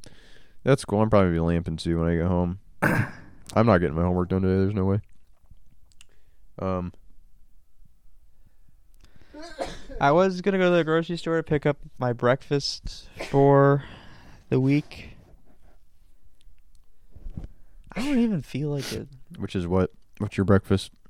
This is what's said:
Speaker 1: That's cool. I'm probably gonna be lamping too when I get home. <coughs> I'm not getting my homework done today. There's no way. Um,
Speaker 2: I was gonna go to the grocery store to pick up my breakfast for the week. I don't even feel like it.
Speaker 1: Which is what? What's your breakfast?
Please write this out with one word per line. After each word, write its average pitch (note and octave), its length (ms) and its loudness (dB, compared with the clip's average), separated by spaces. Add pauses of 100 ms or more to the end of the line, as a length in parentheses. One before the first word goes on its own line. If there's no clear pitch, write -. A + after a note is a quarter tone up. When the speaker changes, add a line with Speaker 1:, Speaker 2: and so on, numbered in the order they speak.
(640)
Speaker 1:
That's C3+ 200 4
cool. G2+ 160 -2
I'm A2 120 2
probably G2+ 160 6
gonna E2+ 80 2
be E2 180 2
lamping D#2+ 240 -2
too E2 220 -2
when E2 100 2
I E2+ 60 2
get E2 100 0
home. F2+ 320 0 (120)
<coughs> - 120 -18
I'm - 840 0
not G2+ 100 8
getting D#2+ 180 0
my E2 60 0
homework F2+ 280 0
done F#2+ 120 0
today. F#2+ 220 2
There's G2 100 0
no F#2+ 120 0
way. G2 160 2 (1600)
Um, F#2 340 -4 (3000)
Speaker 2:
I C#3+ 100 4
was F3+ 300 4
gonna G3 160 0
go F3+ 140 4
to F3 60 4
the E3 60 4
grocery E3 340 0
store E3 200 -2
to D#3+ 60 0
pick D3+ 240 0
up D3 100 2 (220)
my B2 120 0
breakfast - 960 -2 (220)
for C#3 540 6 (680)
the C3 100 2
week. C#3 500 0 (2750)
I G#3+ 80 -4
don't C#4+ 140 0
even A3 240 2
feel C#3+ 280 -6
like C#3+ 220 -4
it. A2 160 -8 (300)
Speaker 1:
Which F#2+ 180 -6
is F2 120 -2
what? F#2 240 2 (260)
What's G2+ 180 -4
your G2 100 2
breakfast? G2 440 4 (200)